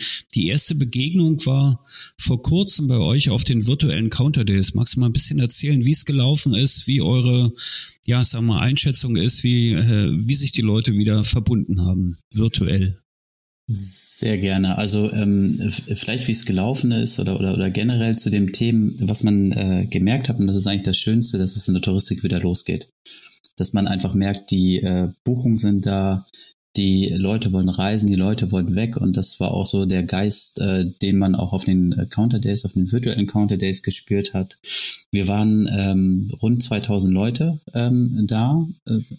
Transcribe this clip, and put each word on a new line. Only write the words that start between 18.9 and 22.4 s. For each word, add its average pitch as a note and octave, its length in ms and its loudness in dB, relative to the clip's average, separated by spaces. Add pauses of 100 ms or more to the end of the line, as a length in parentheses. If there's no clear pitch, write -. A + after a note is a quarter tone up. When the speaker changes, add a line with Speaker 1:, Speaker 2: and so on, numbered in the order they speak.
Speaker 2:
was G#2+ 240 0
man, G2+ 300 2
äh, F#2+ 360 0
gemerkt G2 380 0
hat, B2 120 -2
und G2 80 2
das G2 100 0
ist F#2+ 100 0
eigentlich G2+ 160 -2
das F#2+ 140 0
Schönste, A2 400 0
dass F#2 180 0
es - 140 -2
in F#2 60 2
der F2 80 -2
Touristik F#2+ 380 0
wieder F2 200 -2